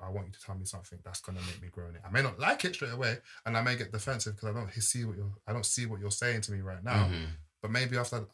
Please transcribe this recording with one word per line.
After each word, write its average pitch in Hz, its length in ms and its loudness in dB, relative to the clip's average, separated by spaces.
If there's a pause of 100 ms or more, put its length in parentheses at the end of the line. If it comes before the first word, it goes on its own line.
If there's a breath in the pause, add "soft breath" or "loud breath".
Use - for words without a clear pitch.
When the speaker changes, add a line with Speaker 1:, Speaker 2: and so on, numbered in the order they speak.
Speaker 1:
I 95 60 -6
want 98 160 -4
you 95 80 -12
to - 60 -18
tell 95 160 -10
me 92 100 -6
something 90 360 -10
that's 87 200 -10
gonna 92 200 -6
make 87 200 -6
me 90 60 -10
grow 87 200 -8
in 85 80 -10
it. - 80 -14
I 92 60 -10
may 127 120 6
not 117 160 0
like 196 280 2
it 180 80 8
straight 120 180 0
away, 120 280 2 (260 loud breath)
and 113 100 4
I 113 60 6
may 123 140 4
get 110 160 -4
defensive 110 440 0
'cause 107 140 -4
I - 20 -2
don't 107 220 -2
see 117 320 2
what 101 100 -2
you're, 101 180 -2 (120)
I 107 80 -2
don't 117 120 -2
see 120 200 2
what 107 140 -4
you're 101 100 -2
saying 117 320 2
to 104 100 -4
me 98 80 -2
right 92 240 -6
now. 110 220 6
Speaker 2:
Mm-hmm. 82 240 0 (320)
Speaker 1:
But 107 80 -4
maybe 123 260 2
after 120 380 -2